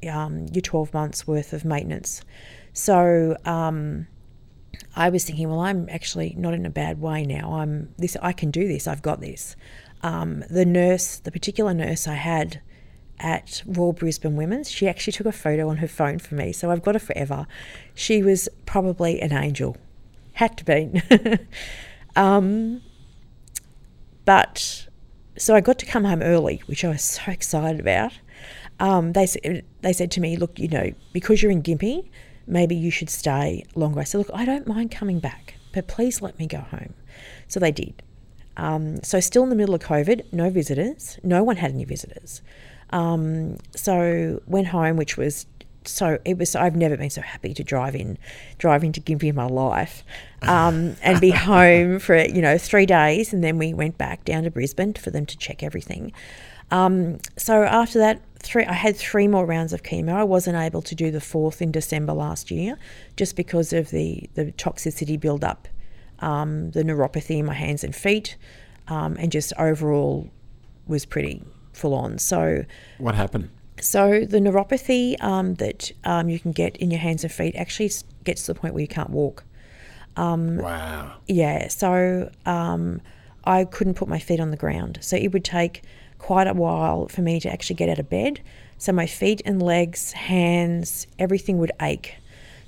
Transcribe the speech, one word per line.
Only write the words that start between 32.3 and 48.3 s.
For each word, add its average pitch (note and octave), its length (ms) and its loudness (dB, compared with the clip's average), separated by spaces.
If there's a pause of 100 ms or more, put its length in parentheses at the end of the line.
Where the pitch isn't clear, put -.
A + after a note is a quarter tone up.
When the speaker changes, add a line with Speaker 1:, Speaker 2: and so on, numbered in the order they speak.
Speaker 1:
maybe F3 300 2
you E3 140 0
should D#3+ 180 -4
stay C#3+ 560 -2 (100)
longer." D3+ 260 -2
I D3 40 -2
said, G3+ 140 -2
"Look, G3+ 160 -2
I A3+ 100 -4
don't C4+ 220 -4
mind A3+ 240 -4
coming F#3 300 -4
back, - 340 -10 (180)
but F#3 140 -4
please A#3+ 340 -2
let - 180 -10
me D#3+ 80 -6
go D3+ 120 -8
home." - 340 -12 (560)
So - 100 -4
they E3 140 4
did. - 300 -8 (560)
Um, D#3 440 -2
so - 180 2
still B3 240 6
in C4 40 0
the B3 80 2
middle G3+ 180 4
of E3 60 2
covid, E3 520 2
no F3 180 2
visitors. F3 720 -2
No F3+ 200 4
one A3+ 140 2
had D#3+ 140 -2
any C3 140 -4
visitors. - 580 -12 (480)
Um, E3 640 0 (180)
so E3+ 720 0
went F#3+ 220 0
home, E3 300 2
which - 180 -4
was D3 300 -4 (380)
so, D#3+ 400 0
it F3+ 140 -2
was, E3+ 160 -2
I've D#3+ 220 2
never D#3 200 2
been C#3+ 140 -4
so D3 120 -8
happy - 320 -10
to C#3+ 100 -6
drive C3+ 320 -2
in, - 200 -6 (420)